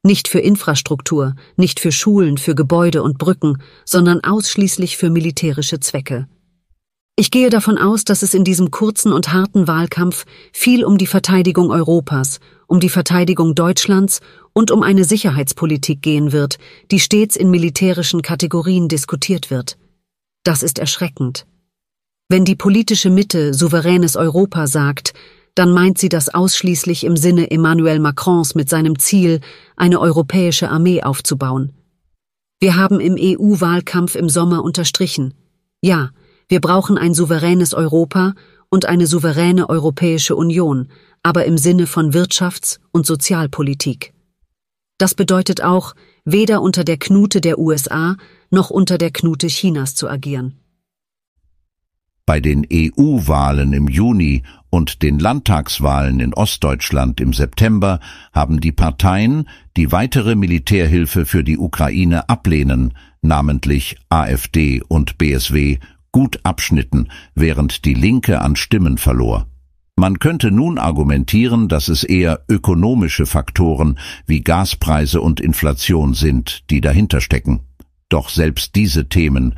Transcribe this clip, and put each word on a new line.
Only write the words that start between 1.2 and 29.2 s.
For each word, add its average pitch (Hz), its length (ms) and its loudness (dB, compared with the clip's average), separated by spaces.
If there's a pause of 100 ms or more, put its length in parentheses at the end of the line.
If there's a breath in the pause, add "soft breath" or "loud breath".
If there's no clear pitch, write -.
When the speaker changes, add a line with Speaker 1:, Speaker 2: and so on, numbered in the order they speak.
Speaker 1:
nicht 180 240 0
für 165 100 0
Schulen, 180 460 2
für 147 180 -2
Gebäude 160 480 2
und 139 140 -2
Brücken, 151 400 0 (260 loud breath)
sondern 175 400 2
ausschließlich 196 720 -2
für 175 140 -2
militärische 160 720 -2
Zwecke. 135 460 -6 (880)
Ich - 160 0
gehe 254 180 4
davon 214 280 2
aus, 208 280 0
dass 202 180 0
es 190 100 -2
in 190 100 4
diesem 175 280 0
kurzen 214 420 0
und 156 200 -2
harten 185 340 0
Wahlkampf 170 580 -2 (260 loud breath)
viel 247 320 2
um 202 140 4
die 185 100 0
Verteidigung 180 600 2
Europas, 143 720 0 (260 soft breath)
um 180 140 2
die 180 100 2
Verteidigung 170 640 0
Deutschlands 190 680 0 (320 soft breath)
und 220 200 2
um 214 100 4
eine 196 220 4
Sicherheitspolitik 151 1000 -2
gehen 147 300 0
wird, 143 260 -2 (320 loud breath)
die 196 100 2
stets 214 360 2
in 185 160 2
militärischen 175 720 0
Kategorien 170 640 -2
diskutiert 151 640 -4
wird. 123 260 -8 (680)
Das 160 200 0
ist 160 160 -4
erschreckend. 139 680 -6 (840)
Wenn 185 160 4
die 190 100 2
politische 202 560 2
Mitte 175 420 2
souveränes 170 640 2
Europa 165 500 0
sagt, 143 480 -2 (400 soft breath)
dann 175 180 4
meint 180 280 2
sie 185 100 0
das 160 240 -2
ausschließlich 180 680 -2
im 170 120 0
Sinne 170 360 2
Emmanuel 160 480 2
Macrons 156 560 0
mit 147 140 -2
seinem 160 280 0
Ziel, 170 420 2 (360 loud breath)